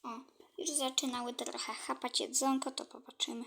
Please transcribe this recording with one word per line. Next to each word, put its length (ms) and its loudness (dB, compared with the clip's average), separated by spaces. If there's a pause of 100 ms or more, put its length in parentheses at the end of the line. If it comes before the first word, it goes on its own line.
O, 60 -4 (480)
już 120 -2
zaczynały 640 2
trochę 400 -4
chapać 460 0
jedzonko, 520 4
to 140 -6
popatrzymy. 600 -4